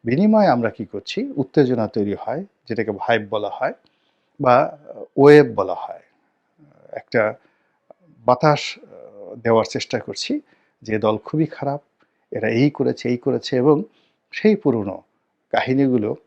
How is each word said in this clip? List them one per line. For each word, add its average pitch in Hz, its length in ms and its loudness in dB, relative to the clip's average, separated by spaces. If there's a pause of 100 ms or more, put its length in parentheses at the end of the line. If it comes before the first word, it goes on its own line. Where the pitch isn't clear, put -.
বিনিময়ে 190 500 2
আমরা 113 220 -2
কি 110 160 -12
করছি? - 260 -10 (240)
উত্তেজনা 123 440 0 (100)
তৈরি 101 260 -2
হয়, 143 200 -8 (260)
যেটাকে 110 240 -4 (100)
ভাইব 113 200 0 (120)
বলা 104 240 -6
হয় 135 160 -6 (640)
বা 127 160 4 (600)
ওয়েভ 147 300 8 (120)
বলা 92 260 -2
হয়। - 200 -16 (960)
একটা 117 220 -2 (1040)
বাতাস, 143 360 2 (160)
আহ, 104 560 -20 (100)
দেওয়ার 113 300 4
চেষ্টা - 320 -6
করছি - 260 -8 (500)
যে 110 120 -4 (100)
দল 107 120 2 (100)
খুবই 156 200 -2 (100)
খারাপ, 139 240 -8 (560)
এরা 110 120 2 (120)
এই 147 180 4
করেছে, 123 340 -2
এই 123 140 -2
করেছে, 123 300 -2
এবং 139 200 4 (640)
সেই 214 240 4
পুরনো 107 340 -2 (560)
কাহিনীগুলো 123 580 0 (160)